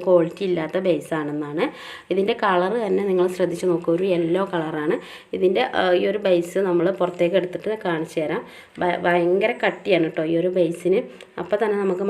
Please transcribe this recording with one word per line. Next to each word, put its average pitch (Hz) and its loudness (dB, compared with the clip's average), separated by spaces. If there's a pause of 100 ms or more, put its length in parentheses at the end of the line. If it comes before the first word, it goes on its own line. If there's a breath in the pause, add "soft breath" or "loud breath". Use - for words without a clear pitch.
ക്വാളിറ്റി 170 4
ഇല്ലാത്ത 165 -2
ബേസ് 156 0
ആണെന്നാണ്. 147 -4 (480 loud breath)
ഇതിൻ്റെ 196 0
കളർ 190 2 (140)
തന്നെ 190 0
നിങ്ങൾ 180 4 (100)
ശ്രദ്ധിച്ച് 175 0
നോക്കൂ, 165 0
ഒരു 185 0
യെല്ലോ 170 2 (100)
കളറാണ്. 160 -2 (400 loud breath)
ഇതിൻ്റെ, 190 2 (180)
ഏഹ്, 180 4
ഈ 196 -2
ഒരു 208 -2
ബേസ് 175 2 (100)
നമ്മൾ 175 2 (120)
പുറത്തേക്ക് 175 2
എടുത്തിട്ട് 180 -4
കാണിച്ചു 165 -4
തരാം. 151 -4 (400 loud breath)
ഭ-, 175 0 (100)
ഭയങ്കര 180 2 (120)
കട്ടിയാണ് 175 2
കേട്ടോ 160 -2
ഈ 165 2
ഒരു 185 0
ബേസിന്. 175 0 (400 loud breath)
അപ്പോൾ 208 -2
തന്നെ 208 0
നമുക്ക് 190 0